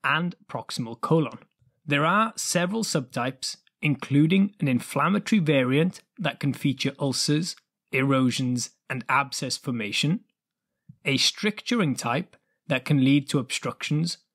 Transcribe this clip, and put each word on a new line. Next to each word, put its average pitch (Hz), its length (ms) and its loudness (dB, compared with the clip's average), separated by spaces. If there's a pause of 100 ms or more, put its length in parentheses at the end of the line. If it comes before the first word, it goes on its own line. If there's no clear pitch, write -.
and 160 320 0 (140)
proximal 117 540 -8
colon. 151 380 0 (460)
There 143 200 2
are 214 320 2
several 185 480 -2
subtypes, 131 720 -4 (240)
including 160 800 2
an 143 80 2
inflammatory 170 720 0
variant 143 640 2 (160)
that 151 220 -4
can 139 140 0
feature 135 460 -2
ulcers, 147 580 -2 (340)
erosions, 131 800 0 (200)
and 131 200 -6
abscess 135 480 -2
formation, 123 640 -2 (840)
a 135 140 0
stricturing 208 800 0
type 139 420 -4 (300)
that 127 180 -2
can 143 180 4
lead 139 280 4
to 143 80 2
obstructions - 800 -4 (160)